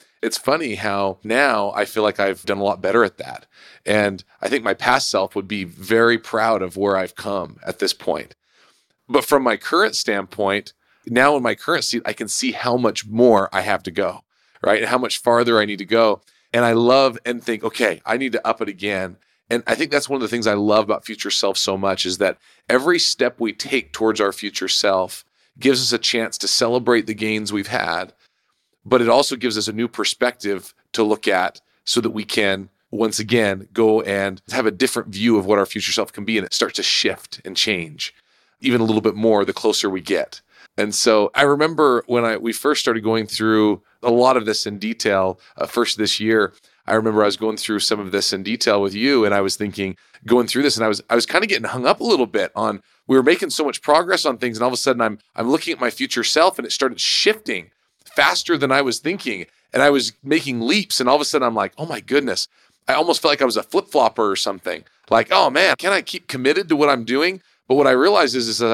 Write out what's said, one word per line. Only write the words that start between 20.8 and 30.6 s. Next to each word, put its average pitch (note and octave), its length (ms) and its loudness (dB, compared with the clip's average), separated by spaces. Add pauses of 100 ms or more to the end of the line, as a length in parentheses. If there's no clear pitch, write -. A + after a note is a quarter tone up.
about G#2 220 -4
Future G#2 240 -10
Self G2 260 -2
so G2 220 -2
much G2 260 -2
is F#2 140 -4
that F#2+ 200 0 (300)
every D3 300 2
step - 400 -2
we A2+ 140 -4
take - 400 -6
towards A2 280 0
our G2 120 0
future F#2+ 360 -8
self F#2+ 560 -2 (340)
gives B2+ 220 2
us B2 120 -2
a A#2 60 0
chance - 400 -4
to G2 100 -6
celebrate A#2+ 580 2
the A2 80 -6
gains G#2+ 380 -4
we've G2+ 160 -4
had, F#2 440 -4 (720)
but B2 160 4
it A#2 80 2
also C3 280 2
gives A2 220 -4
us G#2 100 -4
a A2 40 -6
new A2+ 160 -4
perspective G#2 840 -4 (180)